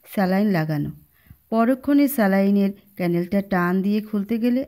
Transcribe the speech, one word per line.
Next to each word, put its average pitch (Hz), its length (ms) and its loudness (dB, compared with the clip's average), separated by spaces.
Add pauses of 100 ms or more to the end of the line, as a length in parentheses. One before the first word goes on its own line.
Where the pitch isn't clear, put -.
স্যালাইন 196 420 0
লাগানো। 156 440 -2 (580)
পরক্ষণে 262 580 2
স্যালাইনের 196 640 2 (240)
ক্যানেলটা 175 460 -2
টান 185 400 0
দিয়ে 208 200 -2
খুলতে 214 360 -4
গেলে 247 300 -2